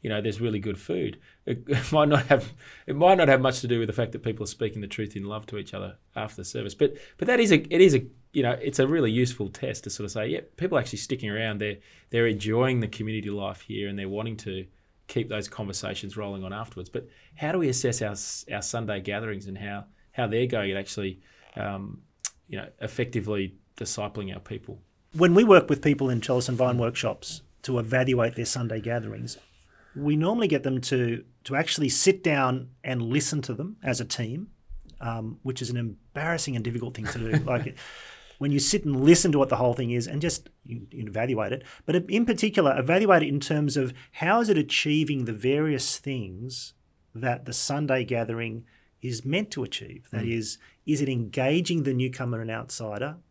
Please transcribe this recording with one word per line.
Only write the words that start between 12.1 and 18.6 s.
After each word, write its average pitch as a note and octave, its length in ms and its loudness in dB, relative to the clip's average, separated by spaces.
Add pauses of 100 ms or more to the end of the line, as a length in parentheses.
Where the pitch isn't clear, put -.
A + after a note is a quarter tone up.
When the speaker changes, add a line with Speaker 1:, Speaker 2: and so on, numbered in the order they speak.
Speaker 1:
they're A#2 160 4
enjoying A2+ 540 2
the G#2+ 80 -2
community G#2+ 420 -6
life G2+ 300 -6
here G2+ 280 -8
and G2+ 80 -8
they're G2 120 -6
wanting G#2+ 300 -6
to F#2+ 280 -8 (400)
keep A2+ 220 -4
those G#2 180 -4
conversations G2 720 -8
rolling G2+ 260 -8
on F#2+ 100 -10
afterwards." G2+ 380 -12
But - 160 -10 (300)
how D3+ 160 -4
do F#3 60 0
we D#3+ 100 2
assess B2 340 -2
our G#2 100 -2
s-, - 400 -10
our G2+ 100 -6